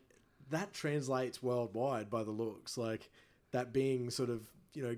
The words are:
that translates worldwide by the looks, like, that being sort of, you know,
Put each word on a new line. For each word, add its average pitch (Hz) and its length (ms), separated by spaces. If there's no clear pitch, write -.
that 180 240
translates 131 680
worldwide 120 680
by 113 140
the 107 80
looks, 110 460
like, 113 320
that 123 220
being 131 360
sort 123 200
of, 117 120
you 147 100
know, 120 140